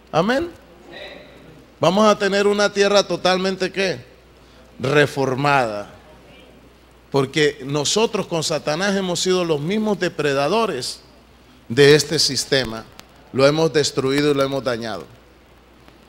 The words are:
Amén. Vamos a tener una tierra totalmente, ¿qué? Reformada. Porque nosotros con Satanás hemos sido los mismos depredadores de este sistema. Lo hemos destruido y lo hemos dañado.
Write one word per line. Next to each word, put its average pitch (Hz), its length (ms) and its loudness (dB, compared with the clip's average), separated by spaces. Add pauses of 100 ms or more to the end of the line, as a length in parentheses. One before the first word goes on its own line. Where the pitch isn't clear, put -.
(120)
Amén. 247 400 0 (1300)
Vamos 190 260 2
a 208 100 6
tener 202 300 0
una 202 260 0
tierra 202 300 2
totalmente, 185 720 -2
¿qué? 180 340 -6 (720)
Reformada. 131 1120 0 (1200)
Porque 139 560 0
nosotros 170 640 -2
con 160 160 -4
Satanás 165 520 -2
hemos 185 240 -2
sido 185 240 0
los 160 160 0
mismos 208 400 -2
depredadores 147 1000 -2 (680)
de 143 280 8
este 151 240 0
sistema. 120 640 -2 (500)
Lo 131 140 4
hemos 156 260 2
destruido 143 560 0
y 147 60 2
lo 139 80 0
hemos 135 200 -4
dañado. 113 420 -6 (1040)